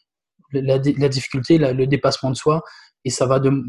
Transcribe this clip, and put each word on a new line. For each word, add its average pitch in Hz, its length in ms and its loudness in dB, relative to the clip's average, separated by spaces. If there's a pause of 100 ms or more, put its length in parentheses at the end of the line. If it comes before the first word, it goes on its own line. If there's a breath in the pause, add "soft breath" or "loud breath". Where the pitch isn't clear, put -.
(500)
le, 139 100 -4
la, 135 160 0
la 139 320 0
difficulté, 135 480 0
la, 143 160 2
le 131 140 0
dépassement 135 440 0
de 127 60 -4
soi. 156 260 0 (440 soft breath)
Et 127 40 -4
ça 131 140 -2
va 131 160 2
de, 135 100 2 (180)